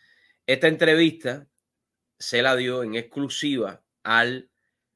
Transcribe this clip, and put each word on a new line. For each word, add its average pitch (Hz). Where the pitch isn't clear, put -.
Esta 131
entrevista 156
se -
la 131
dio 127
en 110
exclusiva 123
al, 120